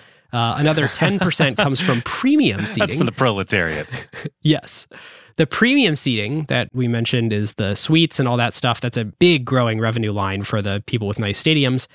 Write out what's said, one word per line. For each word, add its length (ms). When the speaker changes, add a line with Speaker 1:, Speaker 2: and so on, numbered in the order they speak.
Speaker 1:
Uh, 260
another 300
Speaker 2:
<laughs> 60
Speaker 1:
ten 260
percent 380
comes 240
from 220
premium 560
Speaker 2:
That's 140
Speaker 1:
seating. 260
Speaker 2:
for 40
the 80
proletariat. 840
Speaker 1:
<laughs> 40
Yes. 440
The 100
premium 500
seating 500
that 280
we 140
mentioned 460
is 220
the 200
suites 440
and 80
all 100
that 160
stuff. 280
That's 160
a 80
big 400
growing 340
revenue 320
line 320
for 180
the 260
people 200
with 120
nice 220
stadiums. 540